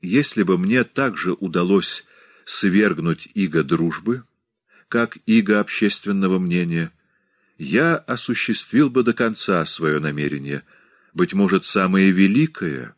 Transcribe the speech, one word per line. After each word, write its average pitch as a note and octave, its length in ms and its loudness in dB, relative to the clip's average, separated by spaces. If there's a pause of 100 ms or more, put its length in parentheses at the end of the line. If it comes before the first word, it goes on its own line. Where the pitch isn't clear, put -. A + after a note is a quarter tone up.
Если A2 420 0
бы F2+ 160 2
мне A2 260 2
также F#2 480 -4
удалось F2+ 720 0 (400)
свергнуть F2+ 880 0
иго E2 300 0
дружбы, E2+ 600 -2 (640)
как A#2 380 -2
иго G#2 340 4
общественного G2 800 0
мнения, E2+ 540 -2 (680)
я D3+ 380 0
осуществил B2 920 -2
бы B2+ 140 0
до A2+ 100 2
конца G#2 540 0
своё D2+ 340 -2
намерение, C#2+ 600 -6 (500)
быть F2+ 220 -2
может, F#2+ 320 2
самое F#2+ 440 2
великое F#2+ 880 0